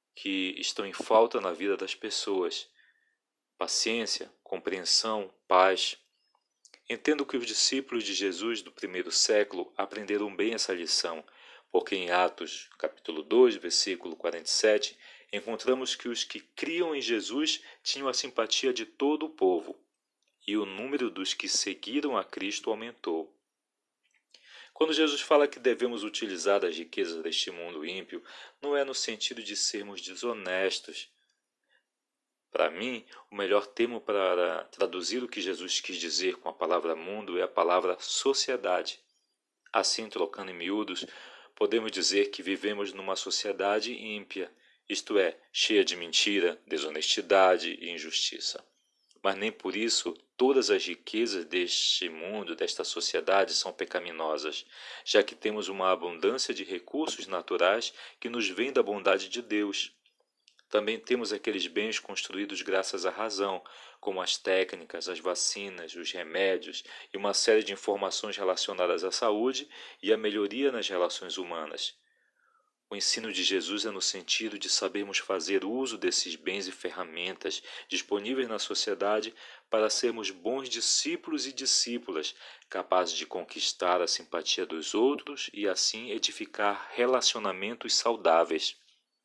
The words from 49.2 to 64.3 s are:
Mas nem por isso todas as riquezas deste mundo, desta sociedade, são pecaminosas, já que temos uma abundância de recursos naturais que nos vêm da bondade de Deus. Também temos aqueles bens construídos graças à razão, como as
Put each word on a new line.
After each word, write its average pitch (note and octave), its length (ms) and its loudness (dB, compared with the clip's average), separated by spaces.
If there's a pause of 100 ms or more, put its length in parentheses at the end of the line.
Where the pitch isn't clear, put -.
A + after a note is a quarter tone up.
Mas G2 140 2
nem G#2 160 -2
por F#2+ 240 -4
isso G#2+ 380 0 (220)
todas B2+ 360 6
as F#2+ 120 4
riquezas G2 640 -4
deste F2 640 0
mundo, E2+ 460 -6
desta - 280 -2
sociedade, F#2 720 2
são - 180 0
pecaminosas, D#2+ 920 -4 (400)
já G#2 160 6
que - 140 2
temos G#2+ 320 -4
uma F#2+ 240 2
abundância F2 600 0
de F#2+ 120 -4
recursos A2+ 640 -4
naturais F#2 640 2 (260)
que - 80 -6
nos A#2 220 -2
vêm A2+ 240 -2
da B2+ 80 6
bondade G2 480 2
de A2+ 140 -8
Deus. G#2 500 -2 (760)
Também G#2+ 300 2
temos A#2 340 0
aqueles G2 320 -2
bens G#2 320 -2
construídos G2 640 -6
graças F#2+ 420 0
à F#2 60 2
razão, G2 520 -2 (380)
como F#2+ 220 -4
as - 160 0